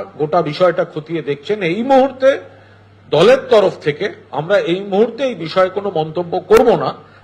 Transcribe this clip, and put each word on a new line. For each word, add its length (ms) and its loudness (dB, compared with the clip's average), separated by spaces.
গোটা 240 -2
বিষয়টা 440 0
খতিয়ে 360 -10
দেখছেন। 420 -6
এই 200 -2
মুহূর্তে 460 2
দলের 400 4
তরফ 320 4
থেকে 240 -4
আমরা 280 0
এই 220 -2
মুহূর্তে 420 -2
এই 120 -2
বিষয়ে 340 0
কোনো 220 -6
মন্তব্য 480 -4
করব 360 4
না। 140 -2